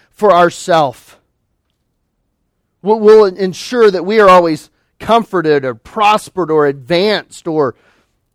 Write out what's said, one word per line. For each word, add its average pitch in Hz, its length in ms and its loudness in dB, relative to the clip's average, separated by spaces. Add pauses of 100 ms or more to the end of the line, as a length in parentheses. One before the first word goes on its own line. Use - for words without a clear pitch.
for 202 240 0
ourself. 165 880 -2 (1600)
We'll, 214 180 -6
we'll 214 260 4
ensure 196 680 -2
that 180 120 -6
we 214 160 -2
are 202 100 6
always 170 420 2 (280)
comforted 165 640 -2
or 127 120 -6
prospered 208 760 -4
or 156 160 2
advanced 165 840 -4
or 151 280 -4 (600)